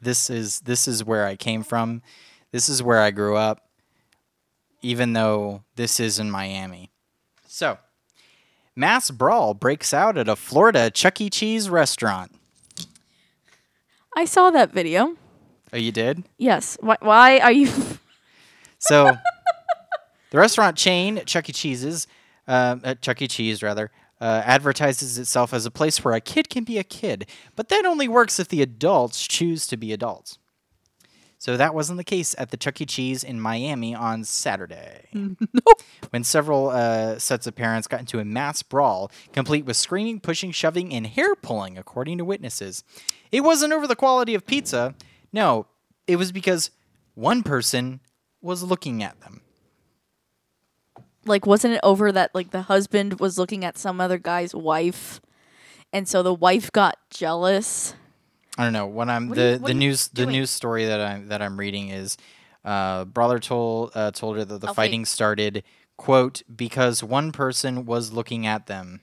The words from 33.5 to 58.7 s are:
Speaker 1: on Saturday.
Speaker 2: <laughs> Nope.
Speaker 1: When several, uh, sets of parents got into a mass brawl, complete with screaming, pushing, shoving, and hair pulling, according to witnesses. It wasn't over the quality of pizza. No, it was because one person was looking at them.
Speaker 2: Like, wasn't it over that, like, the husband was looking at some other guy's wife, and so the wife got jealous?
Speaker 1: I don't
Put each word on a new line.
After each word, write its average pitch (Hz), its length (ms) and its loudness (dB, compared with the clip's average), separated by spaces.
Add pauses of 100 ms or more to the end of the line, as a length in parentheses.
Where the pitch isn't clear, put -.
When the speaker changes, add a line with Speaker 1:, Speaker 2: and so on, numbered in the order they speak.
Speaker 1:
on 113 300 -4
Saturday. 90 840 -8
Speaker 2:
<laughs> - 40 -20
Nope. 214 680 4 (280)
Speaker 1:
When 120 140 -4
several, 143 460 0
uh, 113 500 0
sets - 260 -4
of 117 100 -10
parents 113 320 -2
got 120 120 -6
into 120 200 -8
a 104 60 -6
mass 135 380 -6
brawl, 107 480 0 (220)
complete 147 320 -2
with 120 120 -4
screaming, 214 420 -4
pushing, 175 320 -6
shoving, 170 440 -2
and 113 100 -6
hair 330 300 0
pulling, 95 420 -8
according 139 400 -8
to 170 80 -6
witnesses. 120 580 -8 (480)
It 262 100 0
wasn't 302 300 2
over 302 140 -2
the 247 100 0
quality 254 380 0
of 190 140 -4
pizza. 135 480 -2 (360)
No, 160 360 2 (400)
it 175 100 2
was 180 140 -2
because 185 400 -2 (420)
one 202 300 0
person 131 560 -2 (420)
was 180 220 -8
looking 151 400 -4
at - 180 -12
them. - 200 -20 (1800)
Speaker 2:
Like, 202 200 2
wasn't 214 300 4
it - 80 -2
over 202 280 6
that, 185 220 0
like, 185 180 -6
the 185 120 -6
husband 196 560 0
was 185 180 -2
looking 185 280 -4
at 170 120 -8
some 185 240 -6
other 180 160 0
guy's 175 380 -4
wife, 165 640 -4 (720)
and 190 160 -6
so 185 160 0
the 180 100 2
wife 180 380 2
got 196 260 2 (140)
jealous? 180 800 -2 (640)
Speaker 1:
I 123 60 -2
don't 117 100 0